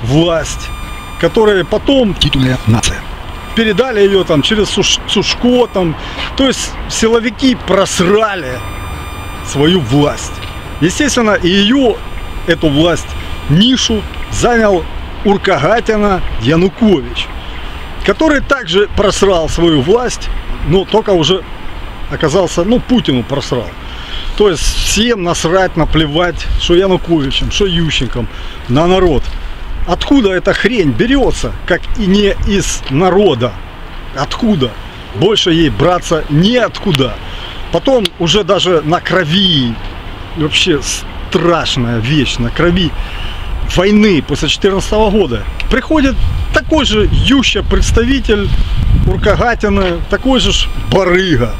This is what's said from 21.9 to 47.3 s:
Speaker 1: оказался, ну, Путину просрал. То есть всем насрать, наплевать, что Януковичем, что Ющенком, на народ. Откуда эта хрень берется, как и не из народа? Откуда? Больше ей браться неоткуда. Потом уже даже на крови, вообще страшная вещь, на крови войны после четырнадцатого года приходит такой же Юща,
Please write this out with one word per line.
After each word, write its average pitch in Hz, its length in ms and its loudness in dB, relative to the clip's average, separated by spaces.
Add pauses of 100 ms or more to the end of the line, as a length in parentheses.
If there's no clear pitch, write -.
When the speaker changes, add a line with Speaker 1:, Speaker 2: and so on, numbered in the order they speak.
Speaker 1:
оказался, 170 540 0
ну, 226 160 2
Путину 156 420 0
просрал. 123 460 -4 (680)
То 208 140 4
есть 151 120 -2
всем 220 600 0
насрать, 175 540 0
наплевать, 156 680 0 (140)
что - 140 2
Януковичем, 170 800 0
что 202 140 0
Ющенком, 147 600 -2 (420)
на 143 180 2
народ. 180 360 4 (640)
Откуда 196 460 2
эта 185 200 0
хрень 196 380 2
берется, 202 640 0 (140)
как 175 140 0 (180)
и 208 80 0
не 196 280 4 (120)
из 196 440 0
народа? 160 640 2 (640)
Откуда? 151 540 0 (440)
Больше 185 380 2
ей 160 180 4
браться 156 580 0
неоткуда. 170 840 2 (580)
Потом 254 320 2 (140)
уже 175 240 2
даже 170 420 2
на 151 160 0
крови, 165 760 0 (600)
вообще 151 460 0
страшная - 1160 -2
вещь, 127 400 0
на 117 120 -2
крови 170 400 0 (840)
войны 202 460 4
после 147 260 -2
четырнадцатого 202 640 2
года 151 320 0 (280)
приходит 262 440 2 (380)
такой 302 320 2
же 214 260 2
Юща, 240 520 2